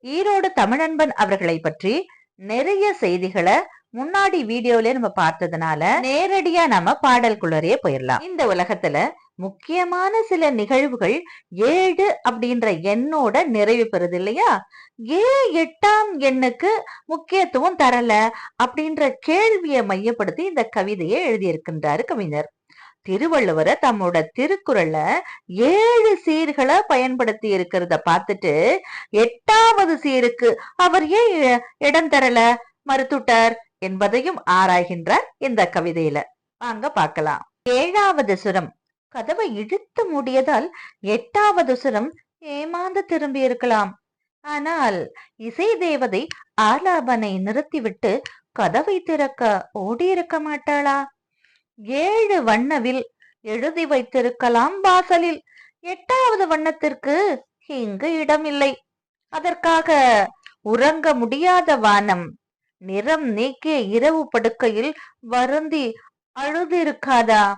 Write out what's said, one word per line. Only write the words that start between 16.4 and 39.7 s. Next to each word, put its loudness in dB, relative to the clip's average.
முக்கியத்துவம் -2
தரல 2
அப்படின்ற -2
கேள்வியை 0
மையப்படுத்தி -2
இந்த -2
கவிதையை -4
எழுதியிருக்கின்றாரு -2
கவிஞர். -6
திருவள்ளுவரை 0
தம்மோட 0
திருக்குறள்ல -2
ஏழு 4
சீர்களை 2
பயன்படுத்தி 0
இருக்கிறத -2
பார்த்துட்டு, 0
எட்டாவது 4
சீருக்கு 2
அவர் 4
ஏன் 4
இ-, 2
இடம் 0
தரல, 4
மறுத்துட்டார் 2
என்பதையும் -2
ஆராய்கின்றார் 2
இந்த 0
கவிதையில. -2
வாங்க -8
பார்க்கலாம். -2
ஏழாவது 2
சுரம். -2
கதவை -4
இழுத்து -6